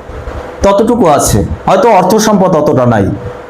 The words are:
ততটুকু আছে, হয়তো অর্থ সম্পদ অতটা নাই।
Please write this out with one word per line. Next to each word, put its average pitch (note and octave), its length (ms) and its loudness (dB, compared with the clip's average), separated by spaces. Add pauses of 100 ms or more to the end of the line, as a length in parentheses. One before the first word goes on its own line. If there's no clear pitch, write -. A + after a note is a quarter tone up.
(640)
ততটুকু G#3+ 440 2
আছে, C3+ 380 2 (220)
হয়তো F#3+ 240 2
অর্থ F#3 240 2
সম্পদ G3+ 420 2
অতটা C3 300 2
নাই। G#2+ 240 0 (400)